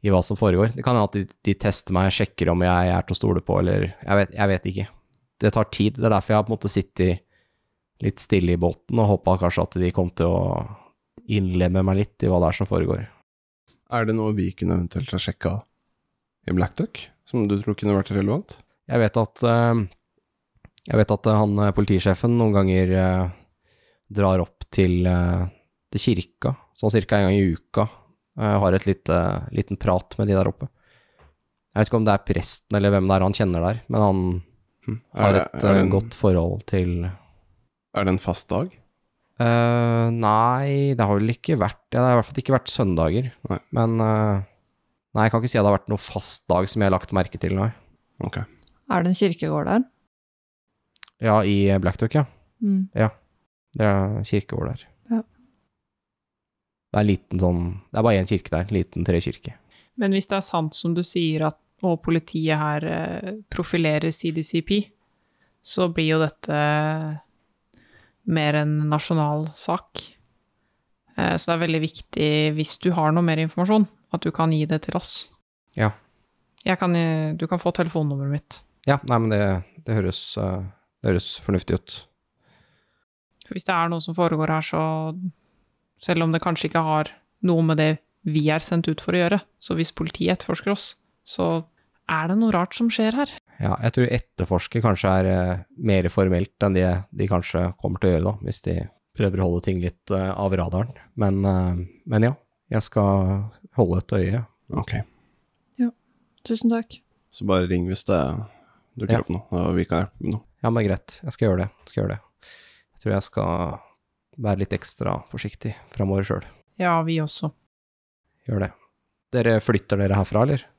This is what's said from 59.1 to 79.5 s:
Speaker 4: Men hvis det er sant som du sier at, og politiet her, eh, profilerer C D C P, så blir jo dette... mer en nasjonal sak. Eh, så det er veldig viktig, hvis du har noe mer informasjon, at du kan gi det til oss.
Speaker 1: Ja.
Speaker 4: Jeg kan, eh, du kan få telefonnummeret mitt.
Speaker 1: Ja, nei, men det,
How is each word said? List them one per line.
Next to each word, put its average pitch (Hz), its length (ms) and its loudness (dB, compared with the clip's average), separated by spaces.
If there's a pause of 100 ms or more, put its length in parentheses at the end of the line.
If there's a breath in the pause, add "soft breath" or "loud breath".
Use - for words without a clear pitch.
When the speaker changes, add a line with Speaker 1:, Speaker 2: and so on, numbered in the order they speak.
Speaker 4:
Men 202 140 0
hvis 190 160 -2
det 196 140 -4
er - 0 -
sant 160 340 -4
som 170 180 -2
du 175 100 -2
sier 156 440 -2
at, 156 120 -6 (240)
og 175 180 0
politiet 160 560 -2
her, 151 300 -2
eh, 170 440 -6 (200)
profilerer 160 640 -2
C - 180 -6
D 156 100 -4
C 165 200 -4
P, 202 240 -2 (760)
så 180 320 -2
blir 160 200 0
jo 160 60 2
dette... 151 1000 -2 (1080 soft breath)
mer 151 300 0
en 151 220 0 (120)
nasjonal 151 600 0 (100)
sak. - 400 -6 (1160)
Eh, - 180 0
så 165 160 -4
det 170 40 2
er 165 120 -2
veldig 160 160 0
viktig, - 460 -4 (260)
hvis 156 240 -4
du 185 160 0
har 156 160 2
noe 170 140 2
mer 160 180 0
informasjon, 190 440 2 (260)
at 170 80 -4
du 160 100 -2
kan 160 240 0
gi 151 100 0
det 156 200 -2
til - 100 -6
oss. - 340 -8 (460)
Speaker 1:
Ja. 107 160 2 (720)
Speaker 4:
Jeg 185 160 0
kan, 175 160 0
eh, 160 380 0
du 165 140 -6
kan 180 120 -2
få 175 160 -2
telefonnummeret 147 560 -2
mitt. - 300 -8 (260)
Speaker 1:
Ja, 139 160 2
nei, 127 160 0
men 113 100 0
det, 104 120 2 (420)